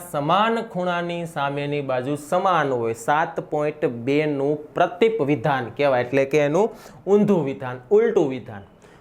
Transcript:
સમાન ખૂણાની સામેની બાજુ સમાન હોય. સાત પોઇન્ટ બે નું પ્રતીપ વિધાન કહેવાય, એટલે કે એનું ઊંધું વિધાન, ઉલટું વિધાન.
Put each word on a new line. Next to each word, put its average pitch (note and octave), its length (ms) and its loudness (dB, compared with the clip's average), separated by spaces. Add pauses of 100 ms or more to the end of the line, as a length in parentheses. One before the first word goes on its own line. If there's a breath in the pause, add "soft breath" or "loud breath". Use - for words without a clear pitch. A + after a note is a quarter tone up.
(120)
સમાન G3 500 0
ખૂણાની F3 640 -4
સામેની C#3+ 560 -4
બાજુ C3 340 -2
સમાન E3+ 560 0
હોય. A#2 220 0
સાત D#3 460 0
પોઇન્ટ D3+ 460 -2
બે C3+ 400 0
નું D3 480 -2
પ્રતીપ F3+ 480 2
વિધાન C3+ 560 0
કહેવાય, C3 260 2
એટલે C3+ 220 2
કે C#3+ 120 0
એનું D#3 320 2 (380 loud breath)
ઊંધું G3+ 380 4
વિધાન, C3 340 -8 (120)
ઉલટું G#3 380 4
વિધાન. A2+ 320 -10 (400 loud breath)